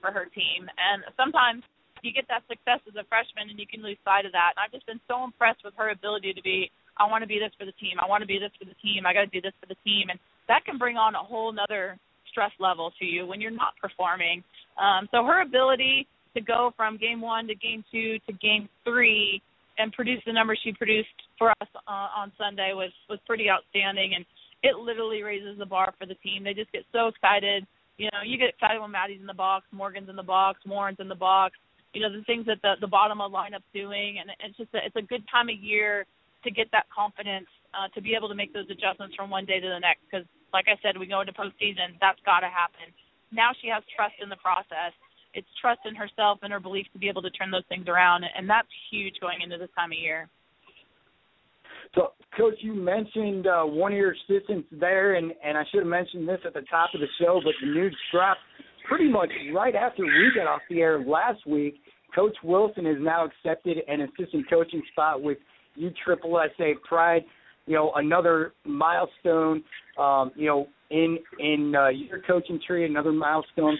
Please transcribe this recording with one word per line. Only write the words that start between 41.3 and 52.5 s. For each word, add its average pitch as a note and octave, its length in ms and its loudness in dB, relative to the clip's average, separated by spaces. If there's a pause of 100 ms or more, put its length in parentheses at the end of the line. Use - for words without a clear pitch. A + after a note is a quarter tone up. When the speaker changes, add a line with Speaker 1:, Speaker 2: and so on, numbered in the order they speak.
Speaker 1:
postseason, F#3+ 640 -6
that's F#3+ 220 2
gotta F3+ 260 2
happen. F3 460 -6 (380)
Now A3+ 200 2 (100)
she A#3+ 60 -14
has A3 160 -2 (120)
trust G#3 260 0
in G3+ 80 -12
the G3 80 -12
process. F3 560 -2 (400)
It's G3 140 -12 (140)
trust A#3+ 240 2
in A3 100 -10
herself G#3 480 0
and G3+ 80 -10
her G3+ 80 -4
belief F#3+ 320 -8
to F#3+ 80 -20
be G3 80 -4
able F#3+ 140 -4
to F#3 80 -6
turn F#3+ 220 -6
those F#3 180 -4
things F3+ 180 -10
around, F3 360 4
and F#3 260 -6
that's A3 180 2 (220)
huge G3 320 -6
going F3 200 -6
into F3 160 -10
this F3 180 -12
time E3+ 160 -4
of D#3+ 60 -8
year. D#3+ 300 -6 (1700)
Speaker 2:
So, - 180 2 (240)
Coach, A3 220 4